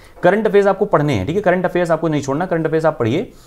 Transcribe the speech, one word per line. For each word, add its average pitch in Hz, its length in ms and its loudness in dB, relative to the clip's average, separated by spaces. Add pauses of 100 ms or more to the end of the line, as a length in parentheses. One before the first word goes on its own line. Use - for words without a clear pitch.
(220)
करंट 208 240 2
अफेयर्स 196 200 2
आपको 196 180 0
पढ़ने 147 300 0
हैं, 92 120 -2
ठीक 170 100 -4
है, 202 60 -2
करंट 180 220 0
अफेयर्स 175 260 0
आपको 165 180 0
नहीं 147 140 -2
छोड़ना, 147 240 -4
करंट 165 200 -2
अफेयर्स 156 200 0
आप 151 120 -2
पढ़िए, 135 320 -2 (160)